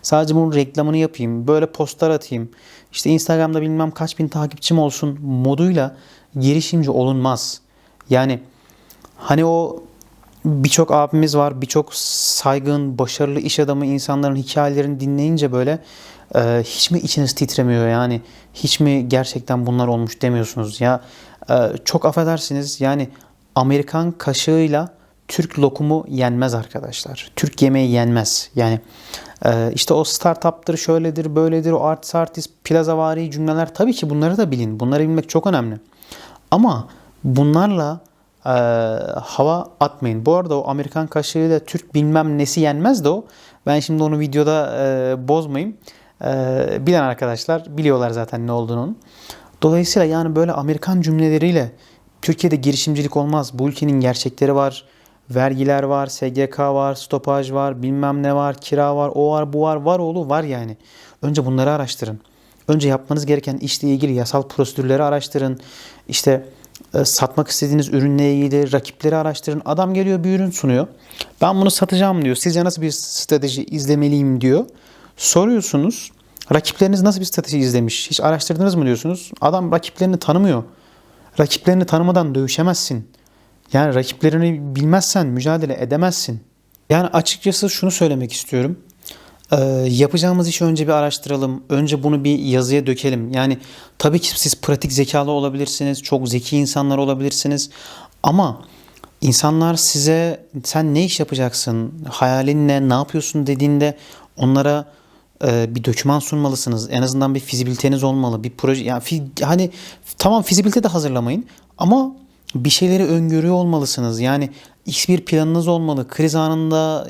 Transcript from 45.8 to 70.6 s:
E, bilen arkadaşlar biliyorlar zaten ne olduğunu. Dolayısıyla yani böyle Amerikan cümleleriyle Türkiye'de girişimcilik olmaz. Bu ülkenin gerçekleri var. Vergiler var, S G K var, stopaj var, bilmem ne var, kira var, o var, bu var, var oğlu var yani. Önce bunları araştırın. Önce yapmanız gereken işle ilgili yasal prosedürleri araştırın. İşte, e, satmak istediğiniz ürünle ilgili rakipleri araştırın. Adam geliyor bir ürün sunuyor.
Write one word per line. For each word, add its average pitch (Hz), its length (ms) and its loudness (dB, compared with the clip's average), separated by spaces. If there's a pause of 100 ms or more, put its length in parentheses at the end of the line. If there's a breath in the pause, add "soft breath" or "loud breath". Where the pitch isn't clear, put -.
E, 131 640 -2
bilen 175 160 4
arkadaşlar 135 760 -4
biliyorlar 131 320 2
zaten 117 360 -6
ne 120 60 -4
olduğunu. 120 440 -4 (640 loud breath)
Dolayısıyla 170 440 4
yani 160 300 0
böyle 170 160 2
Amerikan 156 480 -2
cümleleriyle 156 720 2 (500 soft breath)
Türkiye'de 160 340 0
girişimcilik 143 600 0
olmaz. 143 420 -2
Bu 135 100 0
ülkenin 143 320 0
gerçekleri 127 540 0
var. 139 300 -2 (460 soft breath)
Vergiler 135 520 0
var, 139 240 -2
S 131 220 -6
G 135 220 -2
K 143 240 0
var, 139 200 0
stopaj 135 580 -4
var, 135 300 -4
bilmem 139 400 -2
ne 143 120 0
var, 143 260 -2
kira 143 360 0
var, 143 180 0
o 147 160 2
var, 151 220 -2
bu 147 80 -2
var, 156 160 0
var 160 220 0
oğlu 165 300 -4
var 151 140 0
yani. 120 340 -8 (460 loud breath)
Önce 143 240 0
bunları 131 240 2
araştırın. 123 500 -6 (480 soft breath)
Önce 147 200 4
yapmanız 139 380 -2
gereken 143 300 0
işle - 320 -4
ilgili 139 240 2
yasal 123 300 0
prosedürleri 135 600 -2
araştırın. 139 580 -2 (480 loud breath)
İşte, 135 380 0 (480 loud breath)
e, 143 100 2
satmak - 440 0
istediğiniz 147 400 0
ürünle 143 460 2
ilgili 143 380 0
rakipleri 151 440 0
araştırın. 151 480 -4
Adam 185 300 -2
geliyor 190 300 0
bir 185 140 2
ürün 190 120 0
sunuyor. 135 360 0 (540 loud breath)